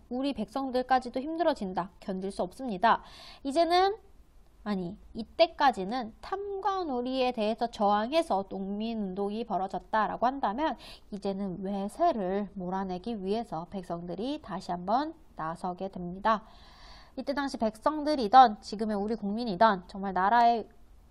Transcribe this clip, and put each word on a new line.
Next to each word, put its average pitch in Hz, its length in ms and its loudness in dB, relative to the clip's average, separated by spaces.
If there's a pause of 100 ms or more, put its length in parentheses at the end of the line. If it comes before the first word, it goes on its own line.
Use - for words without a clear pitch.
우리 269 240 -2
백성들까지도 254 880 -2
힘들어진다. 262 800 -2
견딜 190 320 -6
수 - 100 -6
없습니다. 196 640 0 (400)
이제는, 339 520 2 (680)
아니, 190 340 -4 (160)
이때까지는 233 1080 2
탐관오리에 359 1120 -2
대해서 226 340 0
저항해서 214 800 2
농민운동이 202 960 -4
벌어졌다라고 190 800 0
한다면 262 500 0 (360)
이제는 196 500 -4
외세를 202 920 -2
몰아내기 190 680 -6
위해서 190 460 -4
백성들이 180 720 -8
다시 190 300 -8
한번 214 420 0 (220)
나서게 180 540 -6
됩니다. 190 520 -2 (760)
이때 269 200 -6
당시 277 220 -4
백성들이던 262 1040 6
지금의 214 360 -4
우리 214 180 -2
국민이던 208 720 2
정말 196 260 -8
나라의, 226 540 4 (440)